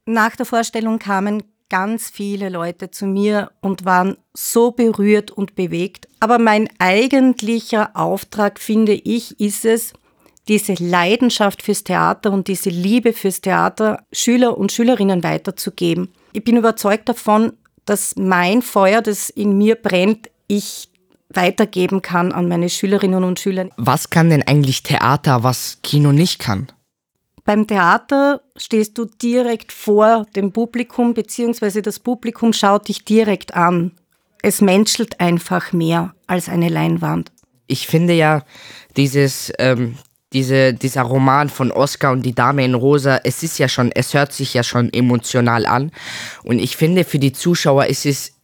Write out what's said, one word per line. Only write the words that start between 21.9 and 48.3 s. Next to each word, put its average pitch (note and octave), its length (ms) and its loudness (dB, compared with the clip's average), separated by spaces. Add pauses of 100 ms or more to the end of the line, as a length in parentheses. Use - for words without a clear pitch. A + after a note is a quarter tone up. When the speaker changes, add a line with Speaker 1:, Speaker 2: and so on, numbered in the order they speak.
Speaker 1:
kann F3 300 -2
an F3 160 -2
meine F3 220 0
Schülerinnen F#3+ 560 0
und F3+ 160 -4
Schüler. F#3 340 -4
Speaker 2:
Was B2+ 340 -2
kann E3 200 4
denn D3 140 4
eigentlich C#3 400 2
Theater, B2+ 600 0
was - 400 -4
Kino D3 300 2
nicht E3 260 2
kann? G#2+ 320 -6 (720)
Speaker 1:
Beim G#3 240 0
Theater C4+ 720 2 (160)
stehst G#3+ 400 -2
du A#3 80 -6
direkt A#3+ 680 -2
vor G#3+ 540 2 (100)
dem G3 160 -2
Publikum, A#3+ 600 -2
beziehungsweise A3+ 680 -4
das G3+ 180 -6
Publikum A#3 520 -2
schaut G#3 380 2
dich - 160 -8
direkt G#3+ 480 0
an. F3 400 0 (480)
Es - 180 0
menschelt G#3 600 2
einfach F3 520 -2
mehr E3+ 420 -2 (120)
als F3+ 240 -4
eine E3+ 180 0
Leinwand. E3 640 -2 (360)
Speaker 2:
Ich - 200 -4
finde E3+ 260 2
ja, D#3 300 2 (540)
dieses, C#3 640 0
ähm, B2 380 0 (360)
diese, C3 400 2
dieser B2+ 300 -2
Roman C3+ 440 2
von C3 240 -2
Oscar C#3+ 400 0
und B2+ 120 -2
die B2 120 -4
Dame C3 300 2
in B2+ 100 2
Rosa, C3+ 480 2
es D#3 200 -4
ist - 160 -6
ja C3 100 2
schon, B2 240 0
es - 200 -2
hört C#3+ 200 0
sich - 200 -6
ja B2 100 0
schon A#2+ 280 0
emotional A#2+ 760 2
an. C#3 260 -2 (520)
Und B2 160 0
ich A#2+ 160 -4
finde, F3 300 2
für D3+ 140 -2
die C3+ 120 2
Zuschauer C#3+ 540 2
ist - 200 -2
es - 280 -4 (100)